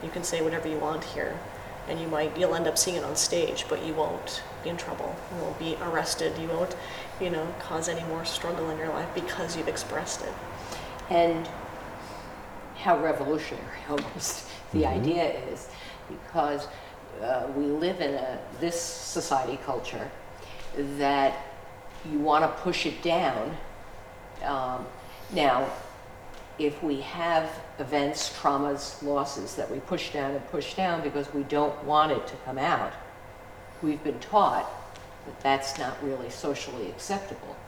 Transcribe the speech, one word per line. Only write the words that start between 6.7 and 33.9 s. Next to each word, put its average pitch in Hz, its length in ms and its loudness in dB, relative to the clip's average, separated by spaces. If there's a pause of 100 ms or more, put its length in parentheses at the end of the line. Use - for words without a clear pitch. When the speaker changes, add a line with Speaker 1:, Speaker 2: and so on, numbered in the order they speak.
Speaker 1:
you 185 80 2
know, 165 180 0 (120)
cause 165 280 -2
any 170 200 0
more 165 180 -2
struggle 165 460 0
in 156 80 -2
your 160 100 0
life 156 240 0
because 170 420 -2
you've 160 120 0
expressed - 560 -2
it. - 100 -4 (760)
Speaker 2:
And 170 360 6 (1300)
how 175 220 6
revolutionary 143 800 0
<laughs> - 100 -10
almost - 580 -2 (240)
the 156 100 4
Speaker 3:
Mm-hmm. 95 200 4
Speaker 2:
idea 165 320 4 (180)
is, - 180 -8 (400)
because, 147 580 0 (540)
uh, 123 240 2 (100)
we 143 100 2
live 170 360 2
in 139 140 2
a, 131 240 -2 (200)
this 170 220 2
society - 840 0
culture - 460 -4 (880)
that 139 400 6 (760)
you 151 80 2
wanna 151 280 6
push - 400 2
it 143 160 -4
down. 160 520 4 (880)
Um, 131 420 0 (460)
now, 139 380 6 (880)
if 147 240 2
we 143 200 2
have 165 480 2 (280)
events, 143 640 2
traumas, 143 600 2
losses 143 520 0
that - 140 -2
we 127 120 -2
push - 300 -2
down 139 200 0
and 139 180 -2
push - 240 -2
down 175 280 4
because 143 320 0
we 143 100 2
don't 147 400 4
want 151 280 8
it 120 160 2
to - 80 -8 (100)
come 131 120 -4
out, 143 340 2 (920)
we've 151 200 2